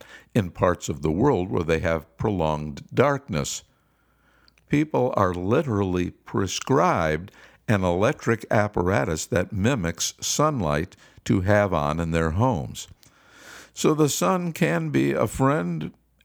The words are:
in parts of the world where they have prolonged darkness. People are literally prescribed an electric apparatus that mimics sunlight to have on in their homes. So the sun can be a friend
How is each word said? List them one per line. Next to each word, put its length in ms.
in 160
parts 380
of 120
the 80
world 400
where 140
they 160
have 380
prolonged 680
darkness. 720
People 480
are 160
literally 800
prescribed 1200
an 160
electric 680
apparatus 760
that 260
mimics 680
sunlight 760
to 160
have 320
on 260
in 120
their 200
homes. 560
So 220
the 120
sun 440
can 380
be 240
a 120
friend 680